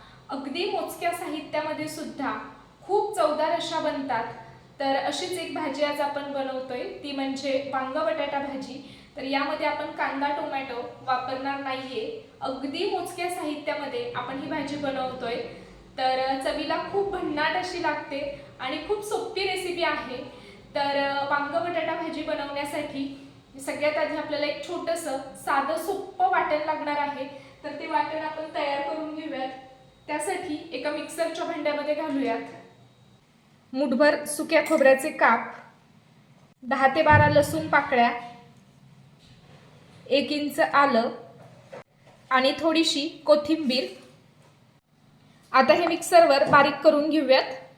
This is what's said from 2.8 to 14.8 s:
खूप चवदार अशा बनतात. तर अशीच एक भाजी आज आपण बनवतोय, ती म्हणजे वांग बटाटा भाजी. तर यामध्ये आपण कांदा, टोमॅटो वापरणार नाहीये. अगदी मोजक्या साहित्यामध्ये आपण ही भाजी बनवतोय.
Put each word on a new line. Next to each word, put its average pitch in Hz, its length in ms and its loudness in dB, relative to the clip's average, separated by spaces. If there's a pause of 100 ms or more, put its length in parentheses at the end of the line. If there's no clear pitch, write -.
खूप 415 340 0
चवदार 302 360 2
अशा 330 280 -2
बनतात. 277 540 -2 (460)
तर 269 180 2
अशीच 294 340 -2
एक 311 240 -6
भाजी 294 280 -2
आज 294 180 0
आपण 285 320 -2
बनवतोय, 262 500 -4 (200)
ती 285 80 -8
म्हणजे 269 600 -2
वांग 262 220 -2
बटाटा 285 440 0
भाजी. 269 420 -8 (340)
तर 269 80 -10
यामध्ये 285 440 -2
आपण 294 240 -4
कांदा, 277 400 -2
टोमॅटो 269 500 -4 (240)
वापरणार 262 540 -2
नाहीये. 262 640 -6 (200)
अगदी 277 480 -4
मोजक्या 349 400 -4
साहित्यामध्ये 294 880 -4
आपण 254 240 -6
ही 294 100 -8
भाजी 294 280 -4
बनवतोय. 254 580 -4 (600)